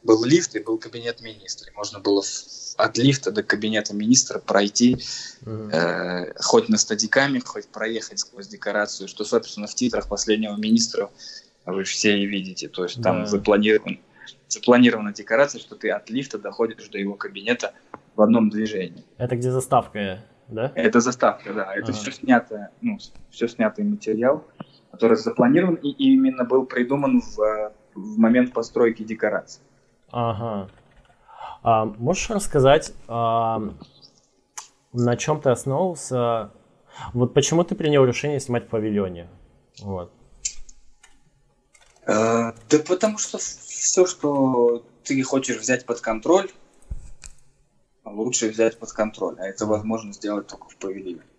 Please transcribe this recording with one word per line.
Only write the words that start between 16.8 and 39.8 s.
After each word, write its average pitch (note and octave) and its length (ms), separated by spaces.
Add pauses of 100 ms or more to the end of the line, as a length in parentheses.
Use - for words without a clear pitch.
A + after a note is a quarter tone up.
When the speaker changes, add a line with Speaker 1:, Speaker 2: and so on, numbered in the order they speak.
Speaker 1:
до G2+ 100
его G2+ 160
кабинета G2+ 580 (420)
в G#2+ 60
одном A2 280
движении. G#2+ 560 (120)
Speaker 2:
Это B2 200
где B2+ 140
заставка, A2 720 (260)
да? A2+ 260
Speaker 1:
Это A#2+ 260
заставка, A2 520
да. G2 220
Это A#2+ 160
Speaker 2:
Ага. - 20
Speaker 1:
всё - 180
снято, A#2 580 (120)
ну, A2 180
с-, - 120 (200)
всё - 160
снятый G#2+ 380
материал, A2 600 (460)
который A2+ 260
запланирован D3+ 580
и C#3+ 160
именно C3 540
был C3 200
придуман B2+ 560
в, G#2+ 500 (240)
в G#2 240
момент B2 340
постройки A#2 500
декорации. G#2+ 580 (500)
Speaker 2:
Ага. A2+ 580 (920)
А A2 220
можешь A#2 440
рассказать, D#3 640 (140)
а, A2+ 540 (1300)
на A#2+ 240
чём D3+ 240
ты C#3 100
основывался? B2+ 1000 (640)
Вот B2 200
почему D#3+ 300
ты E3+ 120
принял D3 300
решение C#3 340
снимать A#2+ 260
в - 40
павильоне? G2+ 600 (520)